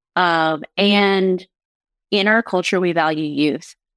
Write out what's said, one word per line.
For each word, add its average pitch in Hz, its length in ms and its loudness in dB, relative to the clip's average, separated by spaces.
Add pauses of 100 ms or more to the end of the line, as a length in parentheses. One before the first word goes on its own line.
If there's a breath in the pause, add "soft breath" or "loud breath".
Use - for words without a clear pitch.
(160)
Um, 160 480 0 (140)
and 196 680 2 (640)
in 208 180 2
our 220 120 2
culture, 185 380 -2
we 175 140 0
value 156 320 0
youth. 147 500 -2 (220)